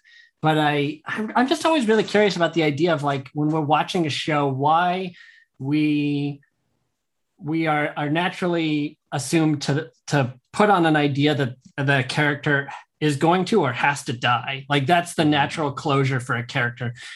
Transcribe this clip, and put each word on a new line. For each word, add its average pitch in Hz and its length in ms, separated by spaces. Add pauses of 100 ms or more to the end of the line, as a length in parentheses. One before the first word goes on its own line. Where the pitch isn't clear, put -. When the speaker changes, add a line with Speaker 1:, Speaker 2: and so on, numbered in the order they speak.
(420)
Speaker 1:
But 156 160
I, 147 480
I'm, 220 300
I'm 247 120
just 339 180
always 311 220
really 220 160
curious 202 320
about 165 180
the 165 100
idea 151 300
of, 143 100
like, 139 300
when 151 160
we're 156 120
watching 160 440
a 143 40
show, 147 380
why 175 680 (440)
we, 143 840 (960)
we 160 300
are, 151 280
are 147 140
naturally 165 880 (140)
assumed 156 520
to, 151 280 (160)
to 131 260 (180)
put - 180
on 175 160
an 156 100
idea 143 400
that 131 200 (220)
the 139 320
character 143 600 (300)
is 151 180
going 170 260
to 190 180
or 127 120
has 143 320
to 139 80
die. 123 560
Like, 143 160
that's 175 300
the 170 80
Speaker 2:
Mm-hmm. 151 80
Speaker 1:
natural 147 400
closure 135 480
for 123 160
a 120 100
character 120 480 (220)